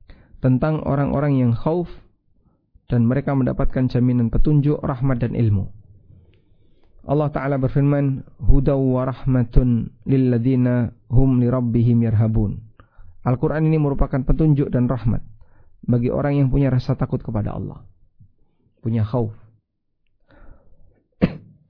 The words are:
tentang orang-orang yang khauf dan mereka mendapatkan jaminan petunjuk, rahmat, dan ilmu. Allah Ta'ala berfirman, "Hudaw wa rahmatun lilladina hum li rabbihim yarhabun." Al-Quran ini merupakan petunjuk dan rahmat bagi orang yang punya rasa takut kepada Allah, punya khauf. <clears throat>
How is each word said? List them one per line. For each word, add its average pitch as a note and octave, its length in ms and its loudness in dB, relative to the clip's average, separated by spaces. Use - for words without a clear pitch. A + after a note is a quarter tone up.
tentang C3+ 480 0
orang-orang C#3 560 0
yang A#2+ 100 2
khauf E3 380 -4
dan A#2 220 2
mereka C#3 260 -2
mendapatkan C3 560 0
jaminan B2 400 0
petunjuk, D3 540 2
rahmat, B2+ 400 -2
dan A#2 100 -4
ilmu. G#2 320 0
Allah D3+ 240 -2
Ta'ala C#3 320 -4
berfirman, C#3 640 0
"Hudaw C#3 400 4
wa B2+ 280 0
rahmatun B2+ 840 0
lilladina B2 840 2
hum B2+ 280 6
li A#2+ 80 2
rabbihim A#2+ 520 2
yarhabun." A2 600 0
Al-Quran D3+ 440 0
ini D#3+ 80 2
merupakan C#3 440 0
petunjuk C#3+ 520 2
dan B2 160 0
rahmat A2 320 -2
bagi A#2+ 240 0
orang C#3+ 320 -2
yang C3+ 80 2
punya C3+ 240 0
rasa B2+ 240 -2
takut - 240 -4
kepada G#2+ 320 -6
Allah, - 320 -10
punya A2+ 240 -2
khauf. A2 280 -4
<clears throat> - 80 2